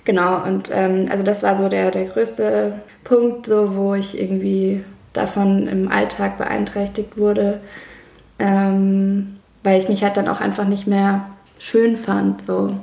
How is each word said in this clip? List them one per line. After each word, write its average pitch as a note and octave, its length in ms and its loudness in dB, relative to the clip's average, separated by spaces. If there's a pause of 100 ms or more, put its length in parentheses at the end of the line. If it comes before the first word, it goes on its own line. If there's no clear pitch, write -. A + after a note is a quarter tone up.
Genau, F3+ 400 2
und, F#3+ 280 -4
ähm, F#3+ 380 0
also G3 120 -2
das G3+ 200 0
war G3+ 140 2
so G3 120 0
der, F#3+ 220 0
der F#3 160 -2
größte G#3+ 760 -2 (240)
Punkt, A#3+ 420 2
so, G#3 300 2
wo G3 180 0
ich G3 240 -4
irgendwie F#3+ 640 0 (320)
davon G3 520 2
im F#3+ 240 0
Alltag G3+ 460 -2
beeinträchtigt G3+ 800 -4
wurde, G#3 440 2 (800)
ähm, G3 1000 2 (260)
weil F#3+ 180 4
ich F#3+ 80 -2
mich G#3 160 0
halt G3+ 140 0
dann G3+ 100 0
auch - 140 -2
einfach G3+ 240 -2
nicht G3 200 -2
mehr G3 400 2 (320)
schön A3+ 380 2
fand, G3 500 -2
so. G3 360 -2